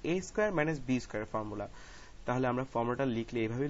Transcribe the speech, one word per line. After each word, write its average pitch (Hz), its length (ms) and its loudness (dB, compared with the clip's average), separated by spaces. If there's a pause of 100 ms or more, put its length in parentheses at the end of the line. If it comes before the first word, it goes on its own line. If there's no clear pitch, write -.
(120)
এ - 20 2 (120)
স্কয়ার 214 320 2
মাইনাস 151 200 2 (100)
বি 131 160 4
স্কয়ার 107 280 -4
ফর্মুলা। 104 340 -4 (600)
তাহলে 127 260 4
আমরা 127 200 2
ফর্মুলাটা 120 340 2 (100)
লিখলে 117 280 -2
এইভাবে 120 240 0